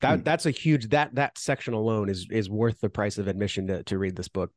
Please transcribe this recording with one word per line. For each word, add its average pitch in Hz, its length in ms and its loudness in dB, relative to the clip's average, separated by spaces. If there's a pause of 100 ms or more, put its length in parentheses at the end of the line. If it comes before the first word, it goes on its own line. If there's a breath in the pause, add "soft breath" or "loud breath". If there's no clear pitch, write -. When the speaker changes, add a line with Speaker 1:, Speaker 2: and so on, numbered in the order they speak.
Speaker 1:
That, 151 160 4
Speaker 2:
Hmm. - 60 -4
Speaker 1:
that's 160 240 0
a - 20 4
huge, 135 400 2
that, 147 240 2
that 135 240 0
section 123 380 -2
alone 110 340 2
is, 92 220 -4
is 104 180 0
worth 110 320 0
the 107 80 -2
price 104 300 -2
of 98 80 -2
admission 98 400 -2
to, 92 160 -2
to 98 160 -2
read 95 160 -2
this 90 140 -8
book. 92 280 -4